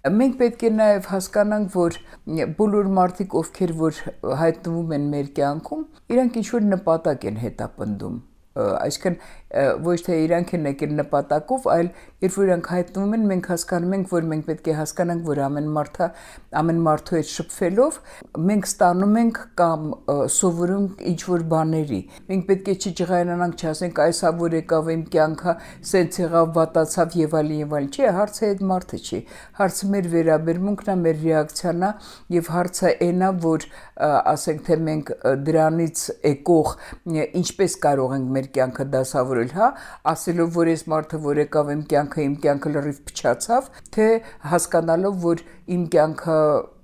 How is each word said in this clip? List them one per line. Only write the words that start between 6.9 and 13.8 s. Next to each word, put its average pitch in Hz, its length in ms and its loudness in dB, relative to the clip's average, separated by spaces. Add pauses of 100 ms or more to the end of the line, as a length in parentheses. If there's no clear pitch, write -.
են 107 140 -6
հետապնդում, 104 800 -8 (320)
ը, 104 220 -2
այսինքն, 170 420 -2 (280)
ը, - 200 0 (140)
ոչ 170 200 0
թե 170 180 -2
իրանք 170 360 2
են 156 140 -2
եկել 143 280 -4
նպատակով, 151 720 -2
այլ 170 220 2 (260)
երբ 185 220 -2
որ 196 100 2
իրանք 175 240 0
հայտնվում 185 420 -2
են, 226 140 0
մենք 185 240 0
հասկանում 175 440 -2